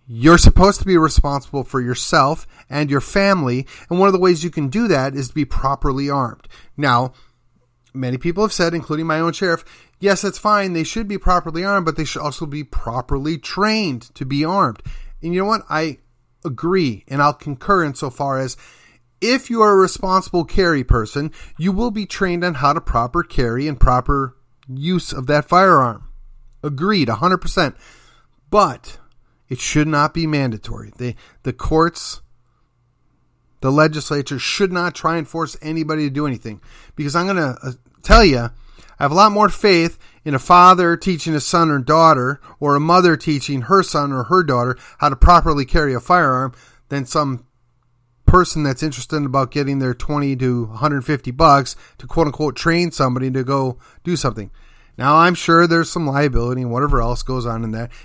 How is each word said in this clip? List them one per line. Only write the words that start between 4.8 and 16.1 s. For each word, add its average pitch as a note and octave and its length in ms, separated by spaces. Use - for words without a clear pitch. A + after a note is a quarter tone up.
that C#3 260
is C3+ 140
to - 60
be C#3+ 100
properly C#3 680
armed. C3+ 380
Now, B2+ 340
many B2+ 240
people F3 280
have G#3 80
said, E3+ 200
including D#3+ 340
my D#3 120
own E3 140
sheriff, E3+ 320
"Yes, G3 220
that's G3 160
fine. G#3 340
They D#3+ 140
should G#3+ 240
be G3+ 80
properly F3 480
armed, G3 200
but D#3 120
they D#3+ 80
should D3 160
also D3+ 240
be D3 180
properly C3+ 720
trained G3+ 680
to C#3+ 100
be C#3+ 200
armed." E3+ 360
And E3+ 120
you F#3 80
know G3 60
what? A3 220
I D#3 280